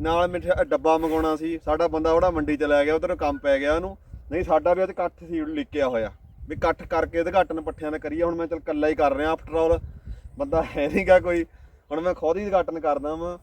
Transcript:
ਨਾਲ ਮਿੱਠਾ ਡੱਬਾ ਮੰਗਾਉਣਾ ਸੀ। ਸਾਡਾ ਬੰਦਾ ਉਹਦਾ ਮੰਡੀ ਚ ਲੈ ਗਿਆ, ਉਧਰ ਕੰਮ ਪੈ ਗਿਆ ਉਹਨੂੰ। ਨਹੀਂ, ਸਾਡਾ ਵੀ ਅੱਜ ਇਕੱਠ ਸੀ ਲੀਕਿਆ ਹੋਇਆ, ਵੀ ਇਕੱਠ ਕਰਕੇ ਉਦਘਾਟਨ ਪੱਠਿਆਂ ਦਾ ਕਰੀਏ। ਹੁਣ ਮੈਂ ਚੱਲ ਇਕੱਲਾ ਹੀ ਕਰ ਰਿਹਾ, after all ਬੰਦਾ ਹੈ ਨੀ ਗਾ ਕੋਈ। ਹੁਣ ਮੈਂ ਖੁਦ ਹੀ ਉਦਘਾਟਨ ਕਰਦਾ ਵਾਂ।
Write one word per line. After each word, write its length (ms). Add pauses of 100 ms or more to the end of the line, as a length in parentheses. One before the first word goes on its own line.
ਨਾਲ 260
ਮਿੱਠਾ 360
ਡੱਬਾ 340
ਮੰਗਾਉਣਾ 380
ਸੀ। 300
ਸਾਡਾ 220
ਬੰਦਾ 240
ਉਹਦਾ 200
ਮੰਡੀ 260
ਚ 60
ਲੈ 220
ਗਿਆ, 100
ਉਧਰ 200
ਕੰਮ 220
ਪੈ 220
ਗਿਆ 140
ਉਹਨੂੰ। 240 (340)
ਨਹੀਂ, 120
ਸਾਡਾ 300
ਵੀ 100
ਅੱਜ 60
ਇਕੱਠ 240 (140)
ਸੀ 180
ਲੀਕਿਆ 420
ਹੋਇਆ, 240 (380)
ਵੀ 60
ਇਕੱਠ 280
ਕਰਕੇ 360
ਉਦਘਾਟਨ 420
ਪੱਠਿਆਂ 300
ਦਾ 60
ਕਰੀਏ। 260
ਹੁਣ 120
ਮੈਂ 120
ਚੱਲ 100
ਇਕੱਲਾ 300
ਹੀ 80
ਕਰ 180
ਰਿਹਾ, 200
after 220
all 260 (560)
ਬੰਦਾ 260 (140)
ਹੈ 160
ਨੀ 140
ਗਾ 120
ਕੋਈ। 260 (460)
ਹੁਣ 100
ਮੈਂ 120
ਖੁਦ 240
ਹੀ 80
ਉਦਘਾਟਨ 340
ਕਰਦਾ 360
ਵਾਂ। 280